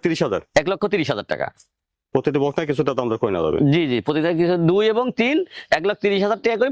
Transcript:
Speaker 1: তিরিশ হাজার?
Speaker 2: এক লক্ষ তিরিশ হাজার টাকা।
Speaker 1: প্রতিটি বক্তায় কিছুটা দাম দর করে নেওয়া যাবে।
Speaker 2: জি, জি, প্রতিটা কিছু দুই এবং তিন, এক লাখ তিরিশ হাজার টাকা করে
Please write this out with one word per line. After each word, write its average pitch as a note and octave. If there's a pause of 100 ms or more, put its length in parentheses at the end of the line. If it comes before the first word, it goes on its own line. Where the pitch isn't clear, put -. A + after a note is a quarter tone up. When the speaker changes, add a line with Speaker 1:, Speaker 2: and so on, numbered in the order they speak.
Speaker 1:
তিরিশ E3
হাজার? G2 (200)
Speaker 2:
এক D#3
লক্ষ F#3+ (100)
তিরিশ F3
হাজার G2+
টাকা। C#2 (680)
Speaker 1:
প্রতিটি C#3
বক্তায় D3
কিছুটা C#3
দাম B2
দর A2
করে A2
নেওয়া E2
যাবে। D#2 (140)
Speaker 2:
জি, E3+ (100)
জি, A#2+
প্রতিটা D#3 (100)
কিছু F3 (140)
দুই G3 (100)
এবং A#3+ (140)
তিন, B3+ (400)
এক D#3+
লাখ G#3
তিরিশ G3+
হাজার G#3+
টাকা A#3
করে C4